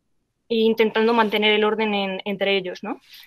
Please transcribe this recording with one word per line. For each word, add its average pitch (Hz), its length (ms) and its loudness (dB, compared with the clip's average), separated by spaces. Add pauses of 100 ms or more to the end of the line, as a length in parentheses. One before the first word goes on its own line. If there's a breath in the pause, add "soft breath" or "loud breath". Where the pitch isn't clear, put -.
(480)
e 233 80 -2
intentando 220 580 2
mantener 214 380 2
el 208 120 2
orden 214 300 0
en, 190 300 -4
entre 196 320 -2
ellos, 185 280 -8
¿no? 226 160 -10 (260 loud breath)